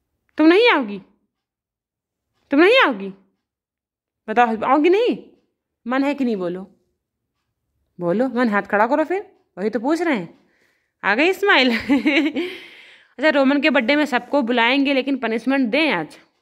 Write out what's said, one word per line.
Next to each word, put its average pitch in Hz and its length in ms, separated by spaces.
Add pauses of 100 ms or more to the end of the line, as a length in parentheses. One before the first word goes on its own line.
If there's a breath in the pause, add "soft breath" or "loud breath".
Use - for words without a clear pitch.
(380)
तुम 311 80
नहीं 415 240
आओगी, 208 320 (1500)
तुम 285 100
नहीं 427 180
आओगी, 202 340 (1160)
बताओ, 226 360
आओगी 294 240
नहीं? 392 300 (680)
मन 262 180
है 285 100
कि 277 100
नहीं, 233 120
बोलो, 180 340 (1300)
बोलो, 185 280
मन, 240 200
हाथ 202 140
खड़ा 208 240
करो 302 180
फिर, 370 280 (260)
वही 208 120
तो 233 100
पूछ 311 220
रहे 311 140
हैं। 170 220 (680)
आ 190 100
गई 320 180
स्माइल। 320 440
<laughs> - 0
अच्छा, 285 1500
रोमन 285 320
के 302 100
बर्थडे 262 260
में 294 100
सबको 247 360
बुलाएंगे, 254 500
लेकिन 269 240
पनिशमेंट 240 520
दें 285 240
आज। 160 260 (240)